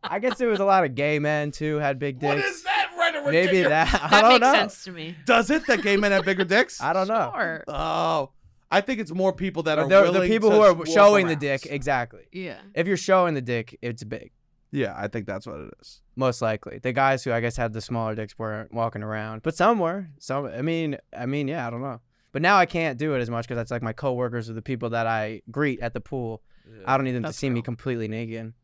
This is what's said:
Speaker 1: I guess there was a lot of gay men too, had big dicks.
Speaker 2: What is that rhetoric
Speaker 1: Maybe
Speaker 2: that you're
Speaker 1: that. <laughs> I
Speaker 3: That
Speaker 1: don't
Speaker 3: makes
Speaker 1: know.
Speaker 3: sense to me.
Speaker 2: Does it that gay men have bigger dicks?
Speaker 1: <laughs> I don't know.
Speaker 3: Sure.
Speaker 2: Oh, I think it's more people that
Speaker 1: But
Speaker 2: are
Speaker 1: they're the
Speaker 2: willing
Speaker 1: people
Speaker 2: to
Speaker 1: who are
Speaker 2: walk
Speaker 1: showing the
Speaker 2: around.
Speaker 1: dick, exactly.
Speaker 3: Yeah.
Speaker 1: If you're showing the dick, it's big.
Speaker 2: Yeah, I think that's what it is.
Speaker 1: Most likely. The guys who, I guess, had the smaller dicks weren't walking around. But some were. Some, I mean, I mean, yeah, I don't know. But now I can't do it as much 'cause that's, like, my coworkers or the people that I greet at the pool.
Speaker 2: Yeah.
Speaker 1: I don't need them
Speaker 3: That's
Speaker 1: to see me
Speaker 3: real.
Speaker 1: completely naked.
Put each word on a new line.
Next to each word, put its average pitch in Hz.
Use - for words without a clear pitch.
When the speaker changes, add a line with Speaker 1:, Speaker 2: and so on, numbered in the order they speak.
Speaker 1:
I 190
guess 226
there 247
was 202
a 196
lot 190
of 131
gay 147
men 147
too, 151
had 139
big 139
dicks. 143
Speaker 2:
What 143
is -
that -
rhetoric 311
Speaker 1:
Maybe 175
Speaker 2:
that 185
you're 147
Speaker 1:
that. 156
<laughs> 175
I 151
Speaker 3:
That 208
Speaker 1:
don't 220
Speaker 3:
makes 247
Speaker 1:
know. 262
Speaker 3:
sense 208
to 190
me. 165
Speaker 2:
Does 233
it 311
that 233
gay 202
men 202
have 190
bigger 190
dicks? 196
Speaker 1:
<laughs> -
I 143
don't 190
know. 220
Speaker 3:
Sure. 170
Speaker 2:
Oh, 160
I 185
think 214
it's 156
more 185
people 165
that 156
Speaker 1:
But 156
Speaker 2:
are 139
Speaker 1:
they're 196
the 175
Speaker 2:
willing 185
Speaker 1:
people 220
Speaker 2:
to 196
Speaker 1:
who 214
are 196
Speaker 2:
walk 165
Speaker 1:
showing 202
the 165
Speaker 2:
around. 147
Speaker 1:
dick, 139
exactly. 131
Speaker 3:
Yeah. 180
Speaker 1:
If 165
you're 196
showing 180
the 139
dick, 120
it's 117
big. -
Speaker 2:
Yeah, 123
I 101
think 107
that's 101
what 78
it 57
is. -
Speaker 1:
Most 127
likely. 110
The 127
guys 135
who, 127
I 117
guess, 117
had 117
the 110
smaller 113
dicks 110
weren't 110
walking 113
around. 110
But 156
some 214
were. 180
Some, 139
I 120
mean, 160
I 120
mean, 139
yeah, 143
I 117
don't 120
know. 131
But 143
now 190
I 180
can't 160
do 151
it 127
as 117
much 117
'cause 127
that's, 117
like, 120
my 113
coworkers 120
or 113
the 110
people 120
that 113
I 110
greet 135
at 117
the 113
pool. 117
Speaker 2:
Yeah. 110
Speaker 1:
I 135
don't 135
need 127
them 123
Speaker 3:
That's 113
Speaker 1:
to -
see 139
me 123
Speaker 3:
real. 117
Speaker 1:
completely 117
naked. 113